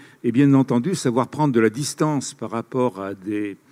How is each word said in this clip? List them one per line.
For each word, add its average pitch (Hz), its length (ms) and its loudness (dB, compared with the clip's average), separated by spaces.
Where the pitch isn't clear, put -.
et 120 80 0
bien 139 220 4
entendu, 131 400 2
savoir 123 340 0
prendre 143 260 0
de 117 60 4
la 110 120 4
distance 143 640 -4
par 110 160 -10
rapport 113 500 -4
à 98 140 -8
des, 101 420 -6